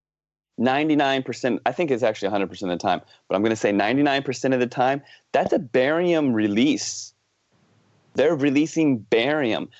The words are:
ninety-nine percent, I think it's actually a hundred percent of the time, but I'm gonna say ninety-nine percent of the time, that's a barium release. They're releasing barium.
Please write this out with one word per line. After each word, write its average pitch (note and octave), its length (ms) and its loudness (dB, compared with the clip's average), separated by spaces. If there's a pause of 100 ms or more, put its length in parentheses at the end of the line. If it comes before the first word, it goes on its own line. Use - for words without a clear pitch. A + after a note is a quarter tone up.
(600)
ninety-nine C#3 640 0
percent, - 420 -4
I B2 60 2
think F3 180 -4
it's B2 140 0
actually A2 240 -2
a G2 40 -2
hundred G2 180 -2
percent F#2 220 -6
of F2 60 -2
the - 60 -8
time, F2+ 180 0 (260)
but F2 80 -2
I'm F#2+ 60 0
gonna A2+ 140 0
say G#2+ 160 0
ninety-nine C3+ 520 0
percent C3+ 300 -2
of B2+ 60 0
the B2 80 0
time, C3+ 340 -2 (300)
that's D#3+ 220 0
a C#4 60 0
barium D3+ 760 0
release. A2 800 0 (1040)
They're D3+ 200 4
releasing D3 640 2
barium. A2+ 720 0 (100)